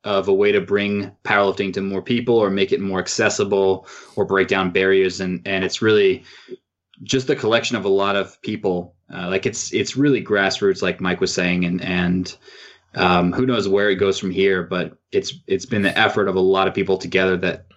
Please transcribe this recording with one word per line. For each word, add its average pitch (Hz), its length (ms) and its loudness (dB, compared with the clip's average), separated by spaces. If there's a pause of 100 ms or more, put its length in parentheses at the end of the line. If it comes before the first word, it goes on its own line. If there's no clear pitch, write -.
of 98 240 0
a 101 40 4
way 101 200 4
to 101 80 2
bring 101 500 -2 (120)
powerlifting 101 520 0
to 98 80 -4
more 98 180 -4
people 117 380 0
or 104 100 4
make 95 240 0
it 82 80 0
more 95 180 -4
accessible 98 880 0 (300)
or 104 80 0
break 92 240 0
down 95 220 0
barriers. 95 500 2
And, 92 260 -4
and 98 180 -2
it's - 180 -4
really 104 420 4 (800)
just 131 240 -2
the 143 100 0
collection 127 400 0
of 98 80 -4
a 101 60 2
lot 98 260 2
of 95 240 -6
people. 95 540 -4 (200)
Uh, 87 140 -8
like, 95 160 0
it's, - 300 -6
it's - 240 -4
really 135 260 2
grassroots, 98 560 0
like 90 180 -2
Mike 90 220 -2
was 90 120 0
saying, 90 340 0
and, 90 160 -4
and, 90 520 -2 (600)
um, 90 380 2
who 127 120 0
knows 113 240 0
where 101 220 2
it 95 60 0
goes 98 220 0
from 95 120 -4
here, 95 320 2
but 87 340 -4 (160)
it's, - 220 -2 (120)
it's - 200 -2
been 104 160 0
the 95 160 0
effort 107 280 2
of 95 100 -2
a 95 40 4
lot 95 260 4
of 90 60 -2
people 95 240 0
together 92 400 0
that 87 300 -4 (100)